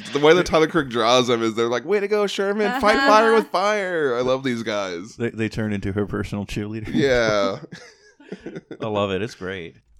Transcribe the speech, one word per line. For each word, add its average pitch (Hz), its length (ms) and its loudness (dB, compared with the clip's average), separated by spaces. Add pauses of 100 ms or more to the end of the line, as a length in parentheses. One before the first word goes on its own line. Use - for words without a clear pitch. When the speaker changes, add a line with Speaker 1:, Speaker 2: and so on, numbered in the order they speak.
(120)
Speaker 1:
the 143 80 -2
way 151 140 8
that 175 120 4
Tyler 160 220 2
Crook 143 220 -2
draws 117 380 4
them 117 140 2
is 113 140 0
they're 117 140 0
like, 120 160 -4
"Way 196 160 0
to 202 80 -4
go, 208 180 0
Sherman! 202 540 -2
Fight 214 160 4
Speaker 2:
Uh-huh. 277 100 2
Speaker 1:
fire 220 260 6
with 220 140 4
fire!" 180 720 0
I - 20 0
love 127 240 0
these 120 200 -2
guys. 101 520 -4
Speaker 3:
They, 117 140 -4
they 107 180 -4
turn 107 240 -4
into 101 220 -4
her 104 120 0
personal 101 400 -6
cheerleader. 107 480 -8
Speaker 1:
Yeah. 110 680 2 (420)
Speaker 3:
<laughs> - 800 -18
I 113 60 -6
love 104 240 0
it. 95 100 -2
It's 117 140 -8
great. 92 420 -12 (220)